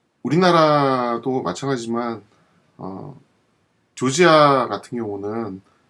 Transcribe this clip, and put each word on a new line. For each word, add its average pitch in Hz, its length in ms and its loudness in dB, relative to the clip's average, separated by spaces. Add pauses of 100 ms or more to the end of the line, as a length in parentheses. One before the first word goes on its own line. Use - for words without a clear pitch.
(240)
우리나라도 135 1200 2
마찬가지지만, 117 800 -6 (540)
어, 95 420 -14 (760)
조지아 143 720 4
같은 104 300 -8
경우는 104 640 -8 (280)